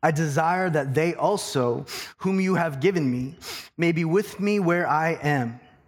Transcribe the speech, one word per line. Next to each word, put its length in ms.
I 80
desire 580
that 240
they 220
also, 720
whom 220
you 160
have 220
given 320
me, 260
may 140
be 120
with 340
me 220
where 260
I 260
am. 360